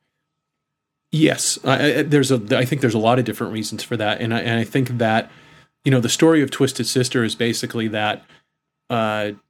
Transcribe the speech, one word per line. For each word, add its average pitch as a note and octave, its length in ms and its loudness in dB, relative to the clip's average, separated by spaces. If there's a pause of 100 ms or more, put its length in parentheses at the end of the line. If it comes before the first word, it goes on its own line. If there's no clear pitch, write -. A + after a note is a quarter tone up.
(1120)
Yes. - 520 0
I, C3 100 2
I, C#3+ 300 2
there's C#3+ 260 2
a, C3 100 2 (120)
I B2+ 140 0
think C3 160 -4
there's A#2 120 0
a A2+ 60 0
lot A#2 180 4
of B2 80 0
different G#2+ 260 -6
reasons G#2+ 300 -8
for - 160 -8
that. G#2 240 -2
And A2+ 100 -2
I, A#2 100 -2
and A#2 180 0
I A2 40 0
think B2+ 360 -2
that, A2+ 320 0 (520)
you C#3+ 60 0
know, C3 100 4
the A#2 80 0
story D#3+ 360 6
of - 80 -4
Twisted C3+ 340 -2
Sister B2 380 0
is A2 100 -2
basically A#2 540 -4
that, G#2+ 360 -2 (680)
uh, G#2+ 400 -2 (180)